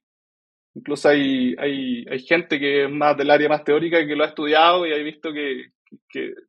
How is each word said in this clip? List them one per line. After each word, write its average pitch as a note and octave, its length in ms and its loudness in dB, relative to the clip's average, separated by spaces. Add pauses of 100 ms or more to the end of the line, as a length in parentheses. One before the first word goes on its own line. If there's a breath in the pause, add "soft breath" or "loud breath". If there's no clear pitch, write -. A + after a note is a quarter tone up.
(760)
incluso D3 340 -2
hay, C3+ 480 2
hay, C3+ 520 -6
hay C3 100 -6
gente E3+ 400 -2
que C#3+ 260 0
es C#3 60 -6
más D3 260 0
del C#3+ 140 2
área D3 180 4
más D3 140 0
teórica D#3+ 420 2
que D3 100 -4
lo D3 80 2
ha D#3 40 -2
estudiado D#3+ 580 2
y D#3 80 -2
ha D3 40 -2
visto D3+ 340 -8
que, C3+ 400 -8 (380)
que, B2+ 240 -8 (160)